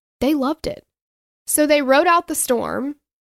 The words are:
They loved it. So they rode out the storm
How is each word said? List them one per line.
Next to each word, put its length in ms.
They 140
loved 320
it. 180
So 200
they 140
rode 260
out 200
the 80
storm 600